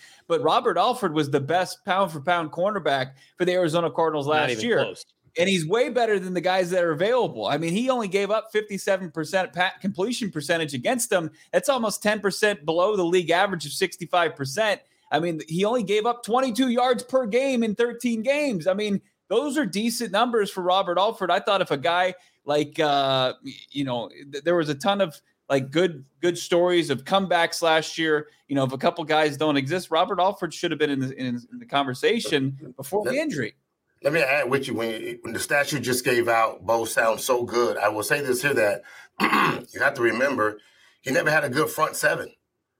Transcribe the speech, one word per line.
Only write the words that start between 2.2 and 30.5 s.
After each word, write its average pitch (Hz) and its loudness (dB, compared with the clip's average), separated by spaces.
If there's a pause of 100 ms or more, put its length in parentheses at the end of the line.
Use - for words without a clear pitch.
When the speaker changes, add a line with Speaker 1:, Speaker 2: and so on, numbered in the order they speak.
Speaker 1:
cornerback 156 -2 (260)
for 180 2
the 180 2
Arizona 170 2
Cardinals 156 0
Speaker 2:
Not 147 0
Speaker 1:
last 151 2
Speaker 2:
even 123 -2
Speaker 1:
year. 220 2
Speaker 2:
close. 95 -6 (320)
Speaker 1:
And 180 4
he's 180 2
way 226 2
better 226 0
than 185 -6
the 175 -2
guys 180 2
that 180 2
are 165 0
available. 175 0
I 131 2
mean, 165 -2
he 233 0
only 240 0
gave 196 0
up 214 -2
fifty-seven 196 -2
percent 165 -2
pa-, 180 0
completion 202 -4
percentage 156 -2
against 214 -2
them. 170 0 (220)
That's 185 2
almost 233 0
ten 214 0
percent 202 0
below 175 2
the 185 2
league 170 2
average 180 2
of 139 -10
sixty-five 175 -2
percent. 175 -2 (300)
I 151 2
mean, 165 -4
he 175 -2
only 233 0
gave 208 0
up 233 -2
twenty-two 254 0
yards 247 0
per 262 0
game 247 2
in 220 0
thirteen 233 -2
games. 269 0
I 185 2
mean, 202 -2 (280)
those 254 0
are 302 2
decent 220 -2
numbers 220 2
for 190 -6
Robert 180 2
Alford. 196 0
I 180 4
thought 196 2
if 175 0
a 151 2
guy 175 0 (300)
like, 147 -2
uh, 135 2 (100)
y-, 135 -12 (180)
you 139 -4
know, 120 -4
th-, 143 -14
there 170 2
was 160 0
a 147 -2
ton 196 0
of, 175 -2 (280)
like, 135 2
good, 156 0 (160)
good 175 2
stories 175 2
of 127 -2
comebacks 175 2
last 160 2
year. 156 0 (200)
You 139 -2
know, 139 2
if 131 -2
a 131 -8
couple 170 -2
guys 151 2
don't 147 0
exist, 156 -2
Robert 180 2
Alford 185 0